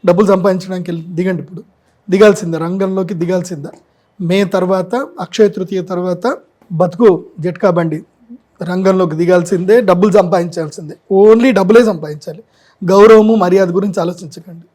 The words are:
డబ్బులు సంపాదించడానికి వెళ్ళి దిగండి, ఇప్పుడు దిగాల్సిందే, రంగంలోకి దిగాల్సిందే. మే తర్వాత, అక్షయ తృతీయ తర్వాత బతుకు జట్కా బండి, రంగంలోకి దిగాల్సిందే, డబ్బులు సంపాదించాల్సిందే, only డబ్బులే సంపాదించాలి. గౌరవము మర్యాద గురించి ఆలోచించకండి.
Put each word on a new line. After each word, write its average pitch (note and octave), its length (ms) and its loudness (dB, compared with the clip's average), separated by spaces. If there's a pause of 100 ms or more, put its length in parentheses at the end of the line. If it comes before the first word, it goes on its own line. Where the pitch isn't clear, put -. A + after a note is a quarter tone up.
డబ్బులు F3+ 280 2
సంపాదించడానికి F#3 560 -4
వెళ్ళి E3 140 -8 (140)
దిగండి, F#3 240 -4
ఇప్పుడు D#3+ 200 -18 (480)
దిగాల్సిందే, F#3 540 2
రంగంలోకి F#3+ 580 -4
దిగాల్సిందే. F3 460 -6 (600)
మే G3 160 2 (120)
తర్వాత, F#3 380 -2 (260)
అక్షయ G#3 280 0
తృతీయ F#3 340 -6 (100)
తర్వాత F3+ 440 -4 (440)
బతుకు G3 280 2 (360)
జట్కా F3+ 260 -2
బండి, E3 280 -2 (720)
రంగంలోకి F#3 500 0
దిగాల్సిందే, F3+ 560 0 (140)
డబ్బులు F3+ 300 2
సంపాదించాల్సిందే, E3+ 760 -4 (240)
only A3+ 380 6
డబ్బులే G#3+ 260 4
సంపాదించాలి. D#3 580 -6 (480)
గౌరవము G#3+ 440 6 (100)
మర్యాద F#3 340 2
గురించి F#3+ 260 -4
ఆలోచించకండి. E3+ 720 -12